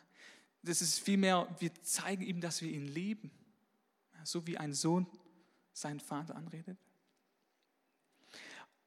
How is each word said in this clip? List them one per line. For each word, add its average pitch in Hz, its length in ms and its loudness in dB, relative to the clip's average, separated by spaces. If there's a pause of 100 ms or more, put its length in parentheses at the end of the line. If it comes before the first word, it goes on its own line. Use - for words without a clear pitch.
(600)
Das 170 200 2
ist 160 180 2
vielmehr, 190 600 6
wir 170 220 0
zeigen 185 420 -2
ihm, 180 160 -2
dass 165 220 -2
wir 160 80 -4
ihn 147 160 -4
lieben. 180 460 -4 (840)
Ja, 160 120 -16
so 170 220 -2
wie 170 100 -2
ein 151 160 -2
Sohn 170 340 4 (680)
seinen 147 260 -6
Vater 156 360 -6
anredet. 165 420 -10 (2000)